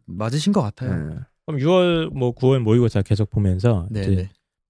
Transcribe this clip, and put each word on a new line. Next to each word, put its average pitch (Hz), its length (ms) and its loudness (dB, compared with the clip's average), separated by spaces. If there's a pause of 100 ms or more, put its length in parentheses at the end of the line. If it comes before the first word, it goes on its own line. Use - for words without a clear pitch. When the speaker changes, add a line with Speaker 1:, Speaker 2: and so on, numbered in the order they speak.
Speaker 1:
맞으신 117 480 -4
것 180 80 2
같아요. 107 320 -6
Speaker 2:
네. 78 200 -6 (300)
Speaker 3:
그럼 151 160 -6
유월 170 500 2
뭐 127 220 -2
구월 131 280 2
모의고사 113 420 2
계속 104 260 0
보면서 95 640 0
Speaker 1:
네, 107 100 -6
Speaker 3:
이제 95 160 2
Speaker 1:
네. 92 140 -4 (400)